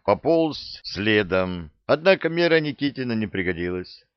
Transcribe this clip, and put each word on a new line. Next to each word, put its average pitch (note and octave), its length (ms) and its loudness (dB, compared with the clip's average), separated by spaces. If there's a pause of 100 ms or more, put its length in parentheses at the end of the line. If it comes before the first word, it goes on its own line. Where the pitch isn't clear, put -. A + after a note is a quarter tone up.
пополз D3+ 800 0
следом, F#2 840 0 (160)
однако E3 420 2
мера E3 320 2
Никитина C3+ 520 -4
не A2 140 -2
пригодилась. F2+ 800 -6 (100)